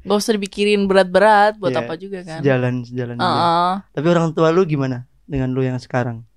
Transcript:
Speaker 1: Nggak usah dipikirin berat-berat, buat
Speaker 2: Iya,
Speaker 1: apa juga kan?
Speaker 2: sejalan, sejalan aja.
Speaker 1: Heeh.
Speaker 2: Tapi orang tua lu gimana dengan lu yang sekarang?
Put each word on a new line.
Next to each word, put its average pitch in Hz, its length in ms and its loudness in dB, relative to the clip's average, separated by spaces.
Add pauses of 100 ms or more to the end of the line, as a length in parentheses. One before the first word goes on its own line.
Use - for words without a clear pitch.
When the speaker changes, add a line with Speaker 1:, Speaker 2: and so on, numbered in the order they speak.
Speaker 1:
Nggak 202 180 0
usah 220 140 -2
dipikirin 202 500 0
berat-berat, 196 720 4
buat 190 160 -2
Speaker 2:
Iya, - 100 -2
Speaker 1:
apa 120 140 -8
juga 190 280 -12
kan? 160 160 -12
Speaker 2:
sejalan, 127 340 0 (100)
sejalan 120 320 -8
aja. 120 120 -4
Speaker 1:
Heeh. 170 440 0 (200)
Speaker 2:
Tapi 151 180 -4
orang 170 220 2
tua 160 180 2
lu 175 140 2
gimana 135 420 -4 (180)
dengan 131 260 -4
lu 131 120 -2
yang 127 160 -2
sekarang? 120 480 -6 (120)